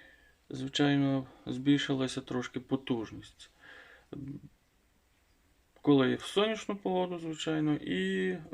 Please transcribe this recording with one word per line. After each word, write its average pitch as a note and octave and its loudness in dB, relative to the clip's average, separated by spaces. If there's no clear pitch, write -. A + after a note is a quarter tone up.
звичайно, C3+ 2
збільшилася C3 2
трошки B2 -4
потужність. A#2 -6
Коли C3 6
в - -4
сонячну G#3+ -2
погоду, F3+ -2
звичайно, D#3 0
і, F#3 -2
е, F3+ -4